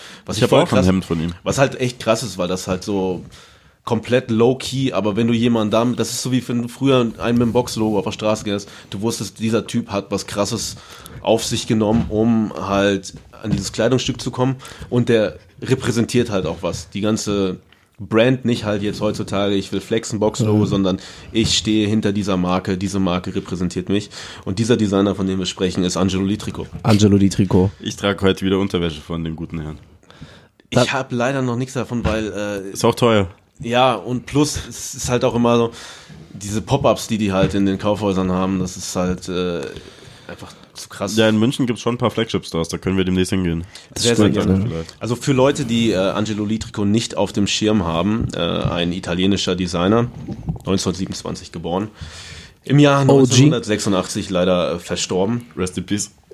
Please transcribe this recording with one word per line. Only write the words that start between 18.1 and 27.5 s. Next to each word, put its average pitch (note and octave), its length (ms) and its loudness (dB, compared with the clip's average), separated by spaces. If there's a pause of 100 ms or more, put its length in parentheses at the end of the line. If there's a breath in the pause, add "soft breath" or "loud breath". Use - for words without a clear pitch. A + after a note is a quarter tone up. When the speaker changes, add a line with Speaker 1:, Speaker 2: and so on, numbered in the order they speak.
Speaker 1:
nicht A#2 200 0
halt G#2 180 -2
jetzt G2+ 180 -4
heutzutage, G2+ 560 0
ich G2 160 -4
will G2 80 -2
flexen, A2+ 400 -2
Box-Logo, G#2+ 400 2
Speaker 3:
Mhm. G2+ 60 4
Speaker 1:
sondern F#2+ 320 2 (340 loud breath)
ich - 260 2
stehe G#2+ 300 2
hinter G#2 240 0
dieser G2+ 240 -2
Marke, F#2 420 0
diese G2 220 -2
Marke F2+ 340 0
repräsentiert F2+ 540 -4
mich. G#2 220 -2 (340 loud breath)
Und G2+ 160 -4
dieser A2+ 160 4
Designer, G2 400 2
von F#2+ 100 -2
dem F#2+ 140 -2
wir F2+ 60 -4
sprechen, F#2 360 -2
ist F2+ 140 0
Angelo F#2 300 2
Di G#2+ 120 0
Trico. F2+ 300 -8 (160)
Speaker 3:
Angelo G#2 340 6
Di G2 120 6
Trico. F#2 500 4